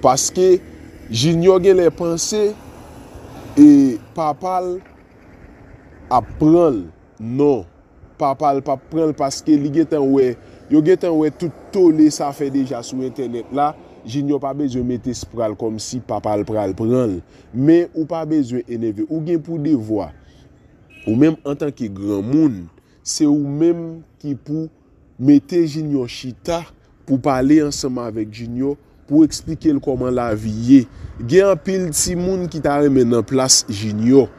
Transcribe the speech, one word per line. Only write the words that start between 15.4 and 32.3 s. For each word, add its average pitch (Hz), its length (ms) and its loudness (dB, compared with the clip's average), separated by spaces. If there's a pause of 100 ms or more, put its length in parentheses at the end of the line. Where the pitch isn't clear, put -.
kòm 110 240 -6
si - 160 -10
papa 107 400 -4
l 104 80 -2
pral 104 320 -4
pran 117 320 0
l. 92 60 -6 (320)
Men 160 420 2
ou 160 160 -6
pa 165 220 -6
bezwen 127 420 -2
eneve, 110 380 -4
ou 156 180 -6
gen 170 160 -2
pou 165 160 -10
devwa. 110 540 -2 (960)
Ou 110 120 0
menm 156 240 4
an 143 160 -6
tanke 135 320 -6
granmoun, 104 720 -2 (420)
se - 200 -2
ou 147 160 2
menm 165 640 -4 (180)
ki 143 160 -8
pou 160 300 -8 (500)
mete 147 480 4
Junior 143 440 -4
chita 165 520 -8 (460)
pou 135 140 0
pale 135 440 4
ansanm 131 360 -6
avèk 107 280 -6
Junior, 120 480 -6 (300)
pou 151 180 6
eksplike 156 440 -4
l 135 120 0
kòman 127 320 -2
lavi 113 400 -4 (120)
ye. 135 140 8 (380)
Gen 175 320 4
anpil 185 400 -2
timoun 180 600 -4